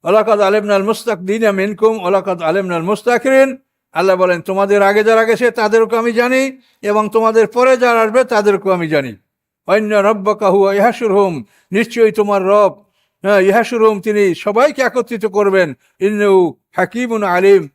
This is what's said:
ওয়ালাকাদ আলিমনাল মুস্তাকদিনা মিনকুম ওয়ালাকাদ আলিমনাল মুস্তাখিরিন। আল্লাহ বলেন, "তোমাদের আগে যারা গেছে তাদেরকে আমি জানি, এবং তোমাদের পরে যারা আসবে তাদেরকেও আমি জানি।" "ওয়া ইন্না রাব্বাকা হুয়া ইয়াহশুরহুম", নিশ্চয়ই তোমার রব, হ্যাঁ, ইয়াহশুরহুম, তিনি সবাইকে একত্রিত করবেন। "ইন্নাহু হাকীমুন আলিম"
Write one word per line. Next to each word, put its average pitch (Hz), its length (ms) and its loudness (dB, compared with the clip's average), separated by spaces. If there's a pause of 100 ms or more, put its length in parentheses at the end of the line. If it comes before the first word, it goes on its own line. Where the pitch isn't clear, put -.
ওয়ালাকাদ 208 360 2
আলিমনাল 208 440 0
মুস্তাকদিনা 214 680 -2
মিনকুম 208 480 -2
ওয়ালাকাদ 185 420 -2
আলিমনাল 175 400 -2
মুস্তাখিরিন। 262 760 0 (360)
আল্লাহ 185 220 0
বলেন, 180 260 0
"তোমাদের 196 400 0
আগে 208 220 2
যারা 226 200 2
গেছে 226 280 0
তাদেরকে 226 460 0
আমি 233 140 -2
জানি, 262 460 -2 (240)
এবং 208 280 -2
তোমাদের 220 380 2
পরে 247 300 2
যারা 233 240 2
আসবে 233 220 0
তাদেরকেও 202 480 0
আমি 175 160 -2
জানি।" 139 280 -2 (520)
"ওয়া 190 100 2
ইন্না 214 260 0
রাব্বাকা 208 460 0
হুয়া 196 240 2
ইয়াহশুরহুম", 202 680 0 (280)
নিশ্চয়ই 226 400 0
তোমার 208 320 -2
রব, 196 400 0 (380)
হ্যাঁ, 196 200 2
ইয়াহশুরহুম, 220 600 0
তিনি 208 340 0
সবাইকে 269 460 0
একত্রিত 233 440 -4
করবেন। 190 480 0 (260)
"ইন্নাহু 196 540 0 (220)
হাকীমুন 220 480 -4
আলিম" 185 520 2